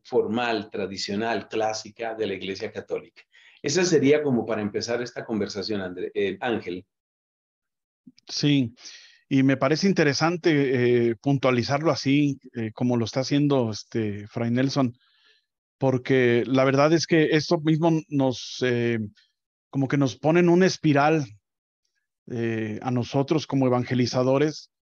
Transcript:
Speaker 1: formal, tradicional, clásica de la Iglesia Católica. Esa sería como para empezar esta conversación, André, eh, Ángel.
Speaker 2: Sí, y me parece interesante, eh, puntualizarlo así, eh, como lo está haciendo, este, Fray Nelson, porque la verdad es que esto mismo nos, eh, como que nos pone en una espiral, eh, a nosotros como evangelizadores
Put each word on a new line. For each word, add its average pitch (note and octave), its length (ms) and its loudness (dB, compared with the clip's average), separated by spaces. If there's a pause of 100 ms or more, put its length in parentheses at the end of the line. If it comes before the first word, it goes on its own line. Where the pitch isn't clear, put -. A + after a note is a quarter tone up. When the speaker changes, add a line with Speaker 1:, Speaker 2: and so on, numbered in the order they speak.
Speaker 1:
formal, A2+ 640 -2
tradicional, G2+ 800 -4
clásica A2 640 -6
de G#2+ 120 -4
la G2 60 -4
Iglesia F#2+ 380 -8
Católica. - 500 -10 (400)
Esa D3 220 0
sería D3+ 400 4
como B2 220 0
para A2 160 -2
empezar G#2+ 400 -4
esta - 240 -10
conversación, G2+ 560 -4
André, F2+ 320 -10
eh, G2 260 -2
Ángel. G#2 460 -6 (1400)
Speaker 2:
Sí, C#3 440 0 (540)
y C3+ 160 2
me C3+ 140 2
parece D3+ 300 0
interesante, C#3+ 1200 2
eh, A2+ 60 -2
puntualizarlo C3+ 760 0
así, C#3 480 0 (160)
eh, A2+ 180 -6
como B2 220 -2
lo A#2 80 0
está A2 160 -4
haciendo, C#3 520 0
este, G#2 560 -6
Fray A#2 240 -4
Nelson, B2+ 440 0 (800)
porque B2+ 680 2
la C3 180 2
verdad C#3 300 4
es E3 120 2
que D#3 260 4
esto D#3+ 280 0
mismo D#3+ 480 2
nos, C3 560 -2
eh, A#2+ 360 0 (720)
como C3+ 180 -2
que D3 80 0
nos C3+ 180 0
pone D#3+ 240 2
en F3 80 4
una F3+ 200 6
espiral, D3+ 580 2 (1080)
eh, A2+ 500 -4
a B2+ 100 -4
nosotros C#3 540 -2
como C3+ 220 0
evangelizadores B2+ 1040 0 (280)